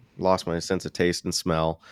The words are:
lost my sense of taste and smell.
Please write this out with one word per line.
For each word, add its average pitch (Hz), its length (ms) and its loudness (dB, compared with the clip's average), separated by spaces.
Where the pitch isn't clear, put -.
lost 92 300 2
my 85 120 -2
sense 90 260 -4
of - 80 -10
taste 87 320 0
and 90 80 -4
smell. 80 460 0